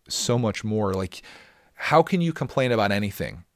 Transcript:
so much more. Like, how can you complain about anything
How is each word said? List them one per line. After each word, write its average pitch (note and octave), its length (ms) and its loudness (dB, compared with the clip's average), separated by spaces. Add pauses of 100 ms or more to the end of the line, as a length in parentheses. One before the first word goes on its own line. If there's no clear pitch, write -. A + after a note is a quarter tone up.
so - 300 0
much A2+ 260 -2
more. G#2+ 300 0
Like, F#2+ 300 -6 (500)
how D#3+ 300 4
can F3+ 180 0
you E3+ 100 0
complain C3 400 0
about G#2 200 4
anything G2+ 520 -4 (120)